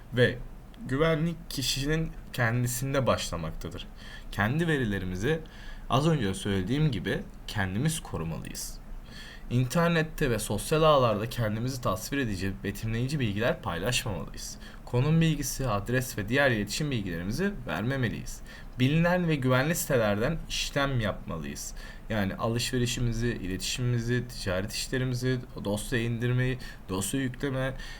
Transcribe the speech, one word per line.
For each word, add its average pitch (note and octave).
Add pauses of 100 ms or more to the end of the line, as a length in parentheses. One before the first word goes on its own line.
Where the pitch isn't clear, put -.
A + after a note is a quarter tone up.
(140)
ve A#2 (500)
güvenlik D#3+
kişinin D3 (220)
kendisinde B2
başlamaktadır. E2+ (440)
Kendi C#3
verilerimizi G#2+ (480)
az C#3
önce B2
söylediğim G#2+
gibi A#2 (280)
kendimiz G#2+
korumalıyız. - (680)
İnternette D#3
ve A2+
sosyal C3
ağlarda B2
kendimizi A#2+
tasvir G#2+
edici, G2 (100)
betimleyici A2+
bilgiler A2+
paylaşmamalıyız. F#2 (280)
Konum D3+
bilgisi, D3
adres A#2+
ve G#2
diğer C3+
iletişim A#2
bilgilerimizi G#2 (160)
vermemeliyiz. A2 (380)
Bilinen E3
ve D#3+
güvenli C3
sitelerden A#2 (120)
işlem C#3
yapmalıyız. E2 (360)
Yani G2+
alışverişimizi, A#2+
iletişimimizi, A#2+
ticaret G2
işlerimizi, B2+ (260)
dosya G#2
indirmeyi, B2 (320)
dosya F#2+
yükleme, C3 (260)